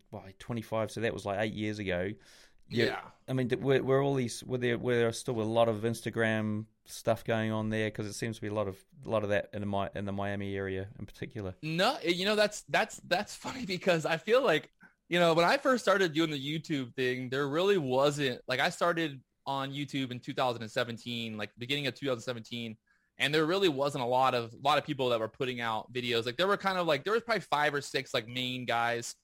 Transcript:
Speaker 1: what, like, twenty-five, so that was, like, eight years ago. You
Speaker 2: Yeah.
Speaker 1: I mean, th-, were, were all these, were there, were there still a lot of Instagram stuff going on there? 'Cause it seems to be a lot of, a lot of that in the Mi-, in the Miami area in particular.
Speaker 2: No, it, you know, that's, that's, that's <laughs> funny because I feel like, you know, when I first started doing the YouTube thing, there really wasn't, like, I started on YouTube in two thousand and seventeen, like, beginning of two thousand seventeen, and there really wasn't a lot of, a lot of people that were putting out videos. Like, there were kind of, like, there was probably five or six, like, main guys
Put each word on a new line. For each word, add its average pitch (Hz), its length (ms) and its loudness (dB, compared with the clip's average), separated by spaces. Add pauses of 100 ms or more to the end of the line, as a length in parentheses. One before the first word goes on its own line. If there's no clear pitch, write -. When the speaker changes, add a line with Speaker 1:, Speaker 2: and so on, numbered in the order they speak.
Speaker 1:
what, 95 160 -14
like, 95 140 -20
twenty-five, 110 520 -4
so 107 120 -6
that 117 100 0
was, 101 140 -6
like, 101 140 0
eight 110 140 0
years 107 240 -4
ago. 92 320 0 (580)
You 117 180 2
Speaker 2:
Yeah. 101 140 -2 (280)
Speaker 1:
I 131 60 -2
mean, 127 160 0
th-, 127 100 0
were, 131 220 4
were 135 200 4
all 139 120 2
these, 127 300 -2
were 127 140 -4
there, 120 200 2
were 123 180 2
there 117 160 4
still 117 280 -4
a - 20 0
lot 113 260 4
of 104 140 -2
Instagram 110 840 0 (220)
stuff - 380 -2
going 110 260 0
on 110 180 -2
there? 110 220 0
'Cause 107 160 -6
it 104 80 -8
seems 113 220 -6
to - 60 -12
be 107 60 -4
a 104 60 -4
lot 107 140 0
of, 92 100 -8 (260)
a - 40 -12
lot 107 140 2
of 101 80 -2
that 101 220 0
in 104 80 -6
the 104 60 -4
Mi-, 98 280 0
in 101 100 -6
the 101 80 -4
Miami 101 420 -4
area 98 340 -4 (100)
in 104 80 -10
particular. 98 560 -10
Speaker 2:
No, 180 400 0
it, 175 140 2
you 180 80 -2
know, 208 120 2
that's, 208 320 0
that's, 180 380 -2
that's 190 280 -2
<laughs> - 20 -16
funny 262 300 -10
because 170 400 2
I 165 100 2
feel 233 260 4
like, 165 280 2 (380)
you 175 100 2
know, 170 160 8
when 170 100 6
I 214 120 6
first 262 260 2
started 190 300 4
doing 160 180 2
the 147 80 -4
YouTube 139 560 -4
thing, 127 360 -2
there 143 180 0
really 185 300 4
wasn't, 139 680 2
like, 127 140 0
I 170 100 4
started 165 500 0 (260)
on 135 260 -4
YouTube 135 380 -4
in 120 100 -8
two 143 140 -10
thousand 123 260 0
and 110 100 -10
seventeen, 117 680 -4
like, 104 180 -6
beginning 139 300 -4
of 127 80 -4
two 139 120 -8
thousand 123 140 -2
seventeen, 117 560 -8 (400)
and 135 180 0
there 156 120 4
really 185 240 4
wasn't 139 340 0
a - 20 -2
lot 127 280 4
of, 117 180 -2
a 110 100 -20
lot 147 140 4
of 135 80 0
people 131 240 -2
that 117 120 2
were 110 80 -2
putting 123 340 -6
out 113 280 -4
videos. 120 360 0
Like, 123 100 -6
there 175 100 2
were 202 120 4
kind 190 180 0
of, 175 100 0
like, 139 180 2
there 202 100 -2
was 226 80 2
probably 220 180 0
five 147 320 2
or 143 80 -2
six, 135 320 -4
like, 117 160 -2
main 127 380 -4
guys 117 580 0